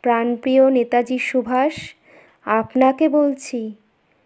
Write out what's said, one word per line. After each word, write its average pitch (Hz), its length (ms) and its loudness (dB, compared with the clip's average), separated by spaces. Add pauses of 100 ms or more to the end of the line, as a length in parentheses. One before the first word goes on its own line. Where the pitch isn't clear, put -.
প্রাণপ্রিয় 240 680 2
নেতাজি 247 480 0
সুভাষ, 254 560 -2 (720)
আপনাকে 262 640 2
বলছি, 262 640 -2 (500)